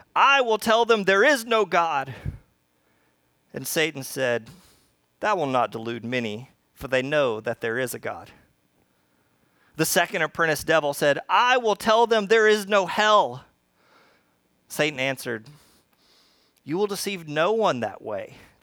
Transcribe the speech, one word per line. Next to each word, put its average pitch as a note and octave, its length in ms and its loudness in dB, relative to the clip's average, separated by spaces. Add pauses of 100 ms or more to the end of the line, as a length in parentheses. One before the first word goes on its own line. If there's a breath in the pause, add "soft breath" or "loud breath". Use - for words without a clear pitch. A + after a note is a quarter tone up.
(160 soft breath)
"I C4+ 240 6
will A3+ 160 0
tell A3+ 300 2
them G#3+ 180 2
there G3 200 4
is C4+ 200 4
no A3 220 0
God." D#3+ 480 0 (1400 loud breath)
And C3+ 140 -10
Satan D#3 360 -4
said, A#2+ 460 -4 (720 soft breath)
"That G#3 160 -2
will E3 80 -2
not B2+ 260 0
delude A2+ 320 -8
many, A#2 460 -6 (240)
for - 160 -16
they C3 140 0
know C3+ 400 -2
that A2+ 180 -6
there A#2 180 -4
is B2+ 140 -4
a A#2 60 -10
God." G2+ 320 -12 (1500)
The D#3 80 0
second F3 380 0
apprentice D#3 420 -2
devil D3+ 300 0
said, C#3+ 340 0
"I B3 300 4
will A3 180 0
tell A3+ 300 2
them G#3+ 220 0
there A3 200 4
is G#3+ 180 2
no G3 200 2
hell." F3 580 2 (1200 soft breath)
Satan D3+ 320 -2
answered, B2+ 480 -6 (1160 soft breath)
"You D3+ 140 -4
will G#3 80 2
deceive G3 420 -6
no D#3 240 0
one F#3+ 280 0
that G#2 200 -6
way. G2+ 360 -10 (260 soft breath)